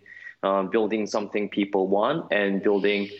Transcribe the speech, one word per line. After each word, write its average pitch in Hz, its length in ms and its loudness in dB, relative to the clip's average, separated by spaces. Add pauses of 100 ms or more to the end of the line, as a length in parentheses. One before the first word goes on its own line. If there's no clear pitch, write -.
(440)
um, 98 260 2
building 107 360 0
something 104 440 -2
people 98 380 0
want 117 440 0
and 98 320 2
building 101 460 2 (100)